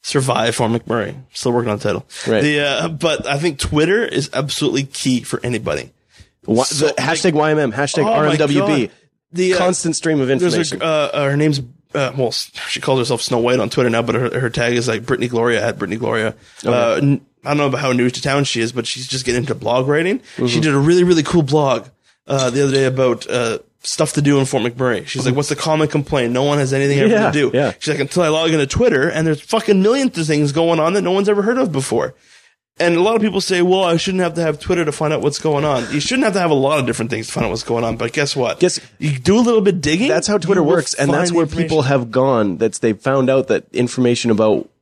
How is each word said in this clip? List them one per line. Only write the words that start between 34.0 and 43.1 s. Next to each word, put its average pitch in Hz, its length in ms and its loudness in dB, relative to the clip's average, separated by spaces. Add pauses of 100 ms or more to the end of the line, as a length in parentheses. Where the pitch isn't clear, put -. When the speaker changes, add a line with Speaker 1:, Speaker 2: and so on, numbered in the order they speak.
Speaker 1:
have 170 140 -2
to 170 60 -2
have 156 180 -2
Twitter 175 260 -2
to 151 60 -2
find 151 200 -2
out 135 100 0
what's 143 180 -2
going 147 260 0
on." 123 260 0
You 147 80 0
shouldn't 254 260 0
have 208 80 0
to 190 60 0
have 175 120 2
a 147 40 4
lot 139 240 2
of 127 60 0
different 113 240 -4
things 113 160 -4
to - 80 -12
find 123 120 0
out 104 40 -2
what's 113 140 -4
going 117 200 -2
on, 113 140 -2
but 113 160 -4
guess 143 220 -2
what? 123 240 -2
Speaker 2:
Guess 180 200 2 (200)
Speaker 1:
You 147 180 -2
do 175 200 2
a 247 40 4
little 226 200 4
bit 185 200 2
digging, 180 280 0
Speaker 2:
That's 277 180 0
how 208 100 0
Twitter 185 240 2
Speaker 1:
you 147 40 4
will 175 100 4
Speaker 2:
works, - 180 -2
and 139 180 0
that's 165 200 0
Speaker 1:
find 170 60 -2
Speaker 2:
where 165 80 4
Speaker 1:
information. 160 240 -2
Speaker 2:
people 156 140 2
have 127 280 0
gone. 120 460 2
That's, 110 200 0
they've 110 220 0
found 135 320 2